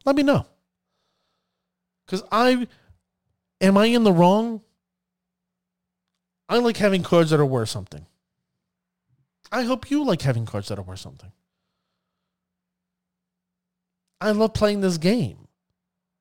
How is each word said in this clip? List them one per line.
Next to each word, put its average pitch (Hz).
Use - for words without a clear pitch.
Let 277
me 294
know. 277
'Cause 190
I, 247
am 196
I 214
in 233
the 208
wrong? 208
I 214
like 240
having 190
cards 165
that 156
are 147
worth 127
something. 95
I 240
hope 247
you 294
like 208
having 117
cards 101
that 98
are 98
worth 92
something. -
I 208
love 214
playing 208
this 185
game. 165